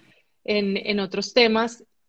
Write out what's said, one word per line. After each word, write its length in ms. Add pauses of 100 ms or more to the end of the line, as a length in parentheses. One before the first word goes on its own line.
(440)
en, 320
en 240
otros 320
temas. 520 (240)